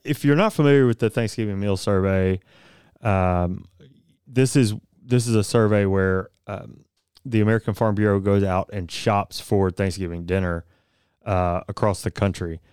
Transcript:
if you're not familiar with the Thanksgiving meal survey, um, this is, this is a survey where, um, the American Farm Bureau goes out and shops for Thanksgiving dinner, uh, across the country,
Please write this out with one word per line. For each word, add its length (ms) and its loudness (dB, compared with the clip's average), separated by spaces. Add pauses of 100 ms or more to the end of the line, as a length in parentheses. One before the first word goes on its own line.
if 220 -4
you're 100 4
not 180 2
familiar 340 6
with 120 0
the 100 2
Thanksgiving 500 -4
meal 180 0
survey, 600 0 (600)
um, 640 0 (640)
this 280 0
is, 180 4 (320)
this 220 0
is 80 2
a 80 4
survey 420 2
where, 440 0 (180)
um, 360 -14 (420)
the 160 0
American 320 0
Farm 220 0
Bureau 240 2
goes 240 2
out 300 -2
and 180 -8
shops 480 -2
for 320 0
Thanksgiving 540 -6
dinner, 400 -2 (600)
uh, 420 -2
across 360 -2
the 80 -6
country, 480 -4 (140)